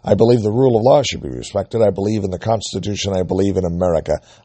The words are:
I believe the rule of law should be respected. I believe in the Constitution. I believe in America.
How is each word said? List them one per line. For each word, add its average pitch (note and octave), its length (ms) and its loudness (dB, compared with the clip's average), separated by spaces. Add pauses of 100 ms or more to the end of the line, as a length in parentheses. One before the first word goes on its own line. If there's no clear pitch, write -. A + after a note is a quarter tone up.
I G#2+ 100 2
believe A2+ 280 4
the G#2 100 0
rule B2 240 2
of G#2+ 80 2
law C#3 180 6
should - 200 -6
be D2 60 -8
respected. F#2+ 540 -4
I G#2 80 4
believe G2 320 -2
in F#2+ 80 -4
the F2+ 80 -6
Constitution. G2+ 800 -4
I F#2 80 0
believe F#2+ 320 0
in F#2 80 0
America. E2+ 560 0 (240)